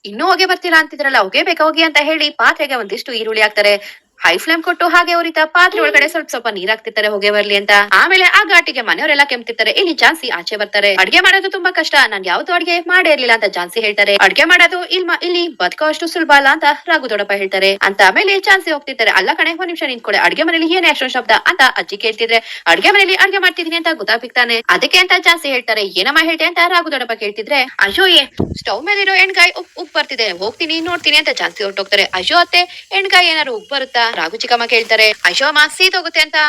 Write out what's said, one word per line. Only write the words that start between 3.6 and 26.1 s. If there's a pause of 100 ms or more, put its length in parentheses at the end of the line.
ಹೈ
ಫ್ಲೇಮ್
ಕೊಟ್ಟು
ಹಾಗೆ
ಉರಿತಾ
ಪಾತ್ರೆ
ಒಳಗಡೆ
ಸ್ವಲ್ಪ
ಸ್ವಲ್ಪ
ನೀರ್
ಹಾಕ್ತಿರ್ತಾರೆ
ಹೊಗೆ
ಬರ್ಲಿ
ಅಂತ. (220)
ಆಮೇಲೆ
ಆ
ಘಾಟಿಗೆ
ಮನೆಯವರೆಲ್ಲ
ಕೆಮ್ತಿರ್ತಾರೆ.
ಇಲ್ಲಿ
ಝಾನ್ಸಿ
ಆಚೆ
ಬರ್ತಾರೆ.
"ಅಡ್ಗೆ
ಮಾಡೋದು
ತುಂಬಾ
ಕಷ್ಟ, (140)
ನಾನ್
ಯಾವತ್ತೂ
ಅಡ್ಗೆ
ಮಾಡೇ
ಇರ್ಲಿಲ್ಲ"
ಅಂತ
ಝಾನ್ಸಿ
ಹೇಳ್ತಾರೆ.
ಅಡ್ಗೆ
ಮಾಡೋದು
ಇಲ್ಮ-,
ಇಲ್ಲಿ
ಬದುಕೋ
ಅಷ್ಟು
ಸುಲಭ
ಅಲ್ಲ
ಅಂತ (220)
ರಾಘು
ದೊಡ್ಡಪ್ಪ
ಹೇಳ್ತಾರೆ.
ಅಂತ
ಆಮೇಲೆ
ಝಾನ್ಸಿ
ಹೋಗ್ತಿರ್ತಾರೆ.
"ಅಲ್ಲ
ಕಣೆ,
ಒಂದ್
ನಿಮಿಷ
ನಿಂತ್ಕೊಳ್ಳೆ,
ಅಡ್ಗೆ
ಮನೇಲಿ
ಏನೇ
ಅಷ್ಟೊಂದ್
ಶಬ್ದ?" (160)
ಅಂತ (140)
ಅಜ್ಜಿ
ಕೇಳ್ತಿದ್ರೆ,
"ಅಡ್ಗೆ
ಮನೇಲಿ
ಅಡ್ಗೆ
ಮಾಡ್ತಿದೀನಿ
ಅಂತ
ಗೊತ್ತಾಗ್ಬಿಡ್ತಾನೆ,
ಅದಕ್ಕೆ"
ಅಂತ (100)
ಝಾನ್ಸಿ
ಹೇಳ್ತಾರೆ.
"ಏನಮ್ಮ